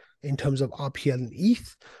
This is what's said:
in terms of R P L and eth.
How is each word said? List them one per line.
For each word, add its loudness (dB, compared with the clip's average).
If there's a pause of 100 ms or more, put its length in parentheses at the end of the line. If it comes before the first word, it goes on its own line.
(240)
in -2
terms 0
of 0
R -4
P 0
L 2
and -6
eth. 2 (240)